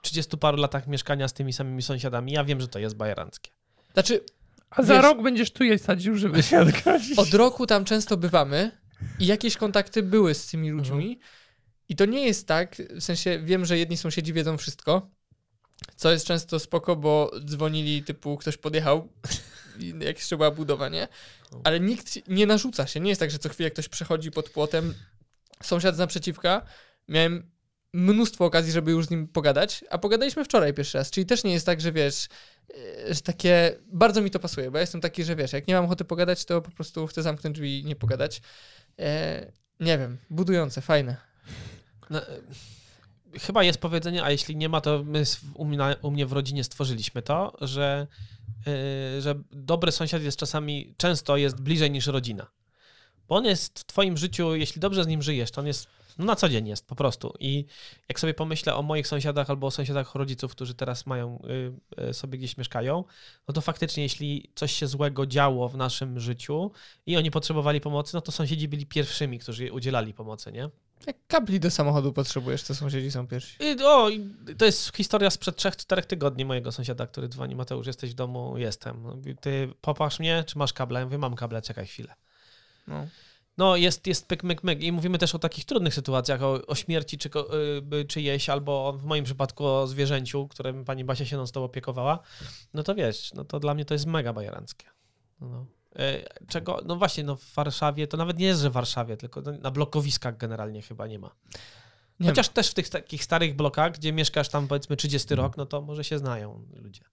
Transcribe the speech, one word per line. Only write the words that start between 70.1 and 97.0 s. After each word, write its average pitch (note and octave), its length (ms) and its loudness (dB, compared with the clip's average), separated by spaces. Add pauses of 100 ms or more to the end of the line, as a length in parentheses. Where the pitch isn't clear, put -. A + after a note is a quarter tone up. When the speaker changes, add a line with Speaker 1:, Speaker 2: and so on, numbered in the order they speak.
Speaker 1:
pomocy, G#2+ 380 -12
nie? B2 160 -8 (380)
Speaker 2:
Jak C#4 100 -8 (120)
kabli G3+ 320 2
do E3+ 100 2
samochodu C#3+ 420 2
potrzebujesz, C3 500 -2
to C#3+ 120 -6
sąsiedzi C#3 360 -4
są B2+ 160 -6
pierwsi. B2 380 -10
Speaker 1:
I, C#4 180 0
o, C#4 280 8
i G#3 240 -6 (240)
to A3 60 8
jest - 320 2
historia G3+ 340 4
sprzed - 260 -4
trzech, F#3+ 200 0
czterech F#3 300 -2
tygodni C#3 380 -2
mojego B2+ 280 -4
sąsiada, B2 340 -6
który B2+ 220 -10
dzwoni: C3 280 -8
"Mateusz, B2+ 300 -6
jesteś B2+ 240 -8
w B2 40 -14
domu?" B2+ 440 -6
"Jestem". A#2 420 -8
Mówi: C3 360 -12
"Ty C3+ 440 -4
popatrz D3+ 380 -2
mnie, D#3+ 280 0
czy - 120 -10
masz C#3+ 140 -2
kable?" B2 280 -4
Ja B2+ 60 -4
mówię: C#3+ 120 -6
"Mam B2+ 160 -4
kable, A2+ 280 -6
czekaj G2+ 240 -10
chwilę". - 280 -16 (720)
Speaker 2:
No. D3 200 -8 (520)
Speaker 1:
No, F#3 180 6
jest, F3 300 2
jest - 220 -2
pyk, F3+ 160 -4
myk, F3 200 -2
myk. D#3 180 0
I E3+ 100 -2
mówimy F3 260 0
też E3+ 160 2
o E3 40 -6
takich - 260 -4
trudnych F#3 300 2
sytuacjach, C3 480 0
o, C3+ 240 0
o D3 80 -2
śmierci D3+ 440 -4
czy C#3+ 120 -8
ko-, D3+ 240 -4 (380)
y, D3 40 -2
y, D3 80 0
czyjejś, C#3+ 460 -2
albo C#3 420 0
w C#3 120 -10
moim D3+ 200 0
przypadku C3+ 420 -2
o C3+ 200 4
zwierzęciu, C#3 600 -2
którym C3 360 -10
pani C3 200 -6
Basia C3+ 220 -2
się C#3 100 -4
non-stop C3 280 -4
opiekowała. B2+ 540 -2 (560)
No D3+ 80 -4
to G3 120 -2
wiesz, B2 400 -2
no C#3 100 -10
to D3 160 -8
dla D3 140 0
mnie D3 100 -4
to D3+ 100 -2
jest D3 120 -2
mega D3 260 -2
bajeranckie. - 540 -12 (540)
No. B2+ 260 -12 (300)
E, C3+ 260 -4 (260)
czego, E3+ 380 -4
no E3+ 100 -4
właśnie, F3 280 0